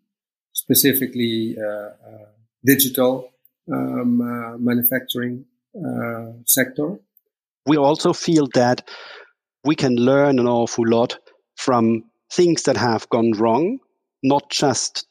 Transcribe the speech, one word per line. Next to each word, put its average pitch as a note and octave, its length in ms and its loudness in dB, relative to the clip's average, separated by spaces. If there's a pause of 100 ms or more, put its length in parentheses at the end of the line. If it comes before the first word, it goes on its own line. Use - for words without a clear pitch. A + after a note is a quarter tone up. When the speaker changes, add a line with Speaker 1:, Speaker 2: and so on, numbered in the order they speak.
(520)
Speaker 1:
specifically, A#2+ 1080 -2
uh, G#2 320 -8 (180)
uh, A2 180 -20 (380)
digital, C3 680 2 (400)
um, B2+ 480 -2
uh, A#2+ 380 -8
manufacturing, B2 840 -2 (320)
uh, A#2 560 -8 (120)
sector. D3 540 -2 (680)
Speaker 2:
We D#3 100 2
also D3+ 360 2
feel D#3 420 2
that B2 340 2 (760)
we D3+ 100 2
can B2+ 220 0
learn C3+ 420 4
an A#2+ 80 2
awful A#2 400 0
lot A#2 320 2 (380)
from A2+ 480 0 (260)
things F3 340 2
that C3 120 2
have A2 320 0
gone A#2 240 2
wrong, A#2 460 0 (440)
not C3+ 280 0
just - 600 -2